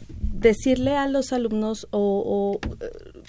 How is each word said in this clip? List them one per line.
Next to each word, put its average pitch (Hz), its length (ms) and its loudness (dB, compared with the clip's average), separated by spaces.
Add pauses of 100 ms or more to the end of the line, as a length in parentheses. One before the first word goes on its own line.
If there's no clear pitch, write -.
(220)
decirle 254 760 2
a 277 100 0
los 269 260 0
alumnos 220 580 -2
o, 202 720 0
o, - 180 -6
eh, - 100 -8 (400)